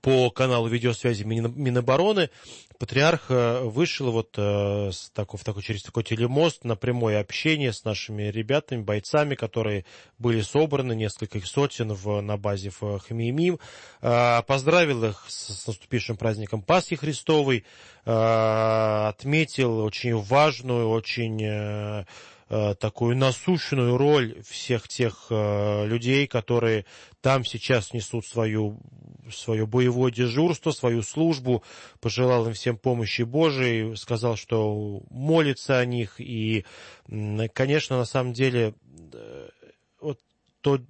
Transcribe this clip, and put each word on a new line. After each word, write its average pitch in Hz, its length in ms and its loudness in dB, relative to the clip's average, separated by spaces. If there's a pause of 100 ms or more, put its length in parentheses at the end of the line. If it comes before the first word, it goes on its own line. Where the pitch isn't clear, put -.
по 127 300 4
каналу 123 380 2
видеосвязи 117 560 0
Мин-, 113 320 -2
Минобороны. 139 760 2 (480)
Патриарх, 147 500 2
э, 123 360 2
вышел 127 460 0
вот, 113 280 -2
э, 101 520 0
с - 200 -12
тако-, - 260 -8
в - 80 -12
такой, 101 180 -6
через 104 200 -6
такой - 220 -4
телемост 127 600 0
на 117 100 -2
прямое 113 460 0
общение 143 500 0
с - 140 -10
нашими 104 400 -6
ребятами, 113 560 -2
бойцами, 110 540 0
которые 107 500 -4 (340)
были 117 220 2
собраны, 139 540 0
несколько 110 420 -4
их 98 100 -8
сотен 120 460 -2
в, 101 300 -2
на 104 160 -4
базе 101 320 -4 (100)
в 104 200 -4
Хмеймим. 131 580 -2 (420)
Э, 120 460 4
поздравил 139 580 2
их 107 240 -4
с, - 260 -12
с - 120 -12
наступившим 113 500 -6
праздником 107 460 -4
Пасхи 170 340 2
Христовой, 143 680 0 (420)
э, 113 40 -2
отметил 110 1700 2
очень 113 360 -2
важную, 120 720 2
очень, 110 540 -2
э, 104 640 -6 (420)
э, 104 260 0
такую 117 420 0
насущную 131 840 2
роль 135 440 4
всех - 460 -4
тех, - 400 -2
э, 104 580 0
людей, 120 400 2
которые 113 600 0 (340)
там 131 240 2
сейчас - 500 -2
несут 117 320 -6
свою, 110 520 -2 (540)
своё 110 340 -2
боевое 123 460 2
дежурство, 135 600 0
свою 117 300 0
службу, 131 600 0 (380)
пожелал 123 460 2
им 117 60 -2
всем 113 240 -2
помощи 117 460 -2
Божией, 120 760 0
сказал, 117 400 -2
что 104 720 -2
молится 139 720 2
о 123 80 4
них. 120 320 -4
И, 110 480 -2 (420)
м, 107 460 -4
конечно, 135 420 0
на 123 80 0
самом 127 300 -2
деле, 120 400 0 (400)
э, 58 340 -16 (540)
вот 151 180 -8 (400)
то 139 180 2 (120)